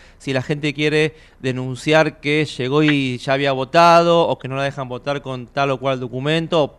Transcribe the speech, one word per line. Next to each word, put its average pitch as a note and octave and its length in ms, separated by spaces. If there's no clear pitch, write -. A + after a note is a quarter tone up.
si - 160
la C3 80
gente D3 320
quiere D3+ 420
denunciar C3 800
que D3 260
llegó C3+ 360
y C#3 360
ya C3+ 160
había C#3 180
votado E3+ 760
o C3+ 100
que C3 100
no C3 80
la C#3 60
dejan C3+ 260
votar C#3 320
con B2+ 260
tal C#3 260
o B2+ 60
cual C3 220
documento D3 640
o, - 140